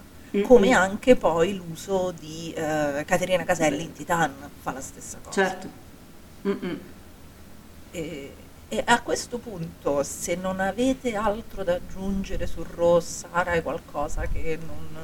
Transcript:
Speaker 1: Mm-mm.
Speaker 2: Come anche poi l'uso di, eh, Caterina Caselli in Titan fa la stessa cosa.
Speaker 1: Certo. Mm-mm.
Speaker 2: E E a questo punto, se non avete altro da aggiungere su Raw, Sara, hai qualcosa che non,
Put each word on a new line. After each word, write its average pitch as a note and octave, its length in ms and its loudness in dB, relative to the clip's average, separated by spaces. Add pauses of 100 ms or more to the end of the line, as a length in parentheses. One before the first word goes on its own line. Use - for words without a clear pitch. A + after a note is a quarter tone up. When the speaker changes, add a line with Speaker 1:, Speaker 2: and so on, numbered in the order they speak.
(360)
Speaker 1:
Mm-mm. G3+ 80 4
Speaker 2:
Come B3 300 10
anche G3+ 420 6
poi F3+ 400 4
l'uso F3+ 640 -4
di, D#3 360 -10
eh, D3+ 500 0
Caterina F3+ 380 2
Caselli D#3+ 400 2
in D#3 100 -12
Titan D#3+ 380 0 (300)
fa C#3 120 -6
la - 80 -10
stessa - 420 -14
cosa. - 200 -2
Speaker 1:
Certo. F#3 240 -4 (800)
Mm-mm. F#3 320 -4 (1120)
Speaker 2:
E D3 420 -10 (380)
E G#3+ 140 -2
a A#3+ 160 6
questo - 380 -4
punto, E3 640 -2
se - 320 -6
non F#3+ 240 -4
avete A#3 560 0
altro G#3 480 -4
da F3 100 2
aggiungere F#3+ 720 -4
su E3+ 180 -2 (120)
Raw, E3+ 240 6
Sara, F3 520 -4
hai E3 120 2
qualcosa D3+ 640 -4
che D#3+ 360 0
non, D#3+ 400 -4